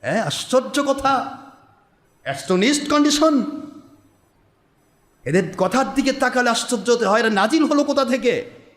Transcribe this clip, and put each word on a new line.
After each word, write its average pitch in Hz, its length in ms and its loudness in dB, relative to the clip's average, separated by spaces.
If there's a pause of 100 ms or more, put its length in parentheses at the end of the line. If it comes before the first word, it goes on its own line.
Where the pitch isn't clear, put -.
হ্যাঁ, 185 220 -2
আশ্চর্য 254 600 -2
কথা, 269 560 -2 (840)
অ্যাস্টনিশড 190 680 -2
কন্ডিশন। 294 540 2 (1800)
এদের 165 340 0
কথার 190 360 0
দিকে 262 180 0
তাকালে 247 380 0
আশ্চর্য 226 400 -2
হতে 233 160 2
হয়, 208 140 2
এরা 226 100 2
নাজিল 220 340 2
হলো 294 200 2
কোথা 285 200 0
থেকে? 233 560 -2 (160)